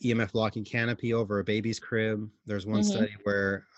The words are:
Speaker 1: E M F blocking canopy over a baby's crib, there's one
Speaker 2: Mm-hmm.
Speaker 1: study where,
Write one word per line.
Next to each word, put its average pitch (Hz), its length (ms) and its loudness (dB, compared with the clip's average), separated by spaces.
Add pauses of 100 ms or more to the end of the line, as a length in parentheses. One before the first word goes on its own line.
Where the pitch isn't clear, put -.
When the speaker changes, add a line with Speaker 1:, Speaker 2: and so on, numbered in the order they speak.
Speaker 1:
E 120 80 4
M 117 80 2
F 107 120 0
blocking 110 320 0
canopy 117 480 -2
over 104 280 0
a 92 40 -2
baby's 107 360 -2
crib, 110 480 -2 (180)
there's 101 200 -4
one 107 160 2
Speaker 2:
Mm-hmm. 208 80 4
Speaker 1:
study 110 240 0 (100)
where, 98 420 0 (120)